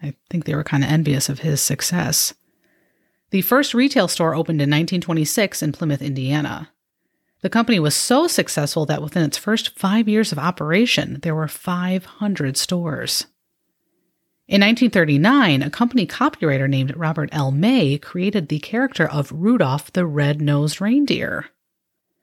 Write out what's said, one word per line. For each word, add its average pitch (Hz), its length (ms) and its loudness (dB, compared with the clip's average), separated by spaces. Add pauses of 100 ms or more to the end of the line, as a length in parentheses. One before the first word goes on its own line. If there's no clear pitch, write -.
I 147 140 -8 (140)
think 165 140 -4
they 151 120 -4
were 151 80 -4
kinda 139 240 0
envious 147 420 0
of 143 100 -4
his 151 220 -2
success. - 720 -2 (960)
The 190 120 0
first 262 340 0
retail 247 320 2
store 160 280 0
opened 165 260 0
in 143 80 2
nineteen 170 320 0
twenty-six 165 600 -2
in 151 100 -2
Plymouth, 143 300 -2
Indiana. 139 720 -4 (680)
The 170 100 -2
company 226 280 2
was 151 160 2
so 262 300 2
successful 156 640 -2
that 147 160 -2
within 160 200 0
its - 140 -2
first - 400 -2
five 208 320 2
years 214 220 2
of 151 80 -4
operation, 160 800 0
there 160 140 -2
were 156 120 -2
five 180 580 -4
hundred 160 520 -4
stores. - 680 -4 (1200)
In 202 120 2
nineteen 233 300 4
thirty-nine, 165 720 4
a 147 80 -4
company 240 380 0
copywriter 147 600 0
named 135 300 0
Robert 160 340 -2
L. 143 200 -2
May 151 480 2
created 185 500 -4
the 151 100 -2
character 240 480 -2
of - 240 -4
Rudolph 160 600 0
the 180 140 0
Red-Nosed 147 760 0
Reindeer. 240 640 0 (760)